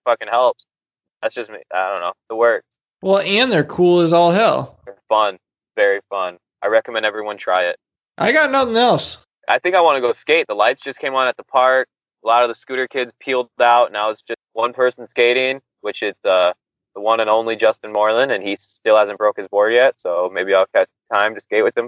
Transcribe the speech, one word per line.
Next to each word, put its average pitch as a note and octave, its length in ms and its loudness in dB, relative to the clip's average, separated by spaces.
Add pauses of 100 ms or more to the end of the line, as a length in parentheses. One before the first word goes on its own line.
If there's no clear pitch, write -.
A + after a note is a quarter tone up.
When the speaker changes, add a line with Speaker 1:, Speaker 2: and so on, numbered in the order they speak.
Speaker 1:
fucking A2+ 240 -2
helps. A#2+ 380 0 (560)
That's A2+ 140 -6
just A2 140 -10
me. G#2 100 -16 (140)
I F#2 160 -2
don't F#2+ 120 -6
know. F2+ 100 -4 (180)
It A2+ 40 -12
works. A2+ 340 0 (340)
Speaker 2:
Well, G3 180 0
and G3+ 320 0
they're D#3+ 120 2
cool F3 380 2
as E3 100 2
all E3+ 200 4
hell. F#3 540 0
Speaker 1:
They're G2+ 120 -20 (100)
fun. G#2+ 300 0 (400)
Very G2+ 320 2
fun. F2+ 280 -6 (260)
I G2+ 40 -2
recommend A2 380 -2
everyone G#2 320 -6
try F#2 280 -2
it. F2 120 -4 (400)
Speaker 2:
I G#3+ 160 0
got D4+ 180 2
nothing B3+ 240 0
else. A#3 440 0 (280)
Speaker 1:
I B2 120 2
think F3+ 160 -2
I F3 60 4
wanna C#3+ 200 2
go A#2+ 120 0
skate. D#3 340 -2
The G#2 80 -6
lights A2+ 260 2
just C3+ 180 -12
came C3+ 160 -6
on C3 120 0
at A#2+ 100 -4
the A2 60 -16
park. C3 440 2 (360)
A A2 40 -8
lot A#2 160 4
of A#2 60 0
the A2+ 60 -8
scooter C3 320 -8
kids B2 320 -8
peeled B2+ 300 -4 (120)
out. A#2+ 300 4
Now G#2+ 180 -4
it's G#2+ 140 -8
just - 160 -10 (140)
one A#2 200 -4
person B2+ 340 -2
skating, C3 540 0 (200)
which G#2 220 -8
is, G#2 120 -4 (100)
uh, F#2 260 2 (440)
the G2 60 -16
one A2+ 180 0
and A2 100 -2
only A2+ 260 0
Justin A2 380 -2
Moreland, A2 380 0
and G2 120 -4
he G2+ 120 -6
still - 420 0
hasn't G#2 220 0
broke G#2 180 0
his G2 100 -10
board G#2 240 0
yet, B2 300 4
so F2+ 320 -2
maybe F#2+ 220 -4
I'll F#2+ 180 4
catch F#2+ 160 2 (240)
time G#2+ 220 0
to G2 60 -14
skate G#2+ 220 -2
with A#2 140 -2
him A#2 100 -4